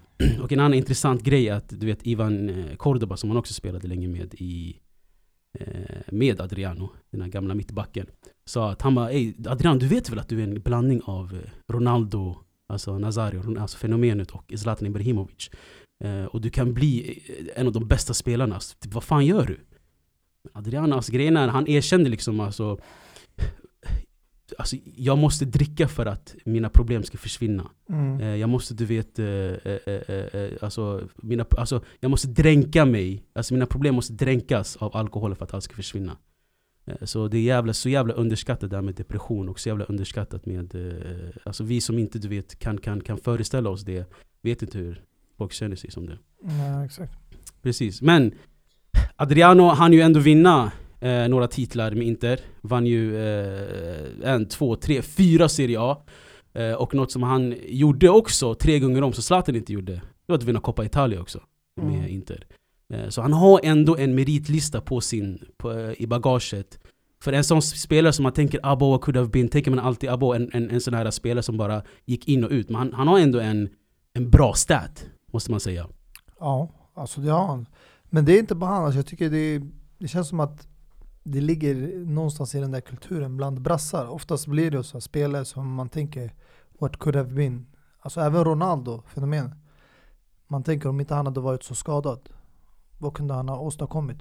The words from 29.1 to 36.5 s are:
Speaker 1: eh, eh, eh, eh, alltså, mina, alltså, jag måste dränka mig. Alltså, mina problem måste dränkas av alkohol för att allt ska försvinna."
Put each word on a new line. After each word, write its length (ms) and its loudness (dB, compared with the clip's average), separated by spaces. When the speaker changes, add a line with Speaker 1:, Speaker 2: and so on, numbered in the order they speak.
Speaker 1:
eh, 80 -2
eh, 600 -6
eh, 280 -6
eh, 100 -6
alltså, 560 -6
mina, 280 -4
alltså, 280 -2
jag 100 0
måste 180 0
dränka 560 6
mig. 480 0
Alltså, 220 -4
mina 120 0
problem 280 0
måste 180 -2
dränkas 640 -2
av 200 -6
alkohol 380 -4
för 100 -12
att 100 -12
allt 100 -10
ska 100 -16
försvinna." 420 -10